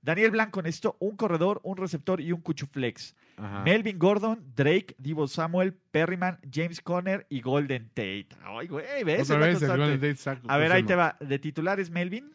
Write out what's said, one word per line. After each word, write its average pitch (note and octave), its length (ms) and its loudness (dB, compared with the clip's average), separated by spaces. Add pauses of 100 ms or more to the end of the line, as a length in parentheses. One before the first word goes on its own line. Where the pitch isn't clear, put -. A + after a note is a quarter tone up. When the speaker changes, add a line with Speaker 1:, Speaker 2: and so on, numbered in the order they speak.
Speaker 1:
Daniel G3+ 280 4
Blanco, G#3+ 300 0
necesito E3 380 -2
un G#3 160 -4
corredor, F#3+ 480 0
un F#3 140 -6
receptor F#3 440 -4
y E3 120 -4
un E3 80 -6
cuchuflex. C#3 720 -6 (220)
Speaker 2:
Ajá. G2+ 260 -8
Speaker 1:
Melvin F#3+ 340 2
Gordon, G3+ 460 2 (120)
Drake, D3 440 2
Deebo D3+ 280 -2
Samuel, F3 460 0 (180)
Perryman, F3 480 0 (140)
James D#3+ 280 -4
Conner F3+ 480 -2
y C3 120 -4
Golden C3 480 0
Tate. G2+ 380 -6 (160)
Ay, A2 240 -10
güey, G#3 360 -6
¿ves? D#3+ 200 2
Speaker 2:
Otra - 0 -
Speaker 1:
Es C#3 60 -4
la D3+ 80 4
Speaker 2:
vez D3+ 100 6
el F3+ 60 4 (160)
Speaker 1:
constante. C3+ 120 2
Speaker 2:
Golden D3 200 2
Tate D3 160 0
saco B2+ 340 -6
Speaker 1:
A C#3 60 4
ver, D#3 160 4
ahí F#3 100 4
Speaker 2:
cruzando. G#3+ 40 -2
Speaker 1:
te F#3+ 80 4 (280)
va. D3 60 -10
De C#3 100 0
titulares, E3 500 -4
Melvin, F3+ 460 -6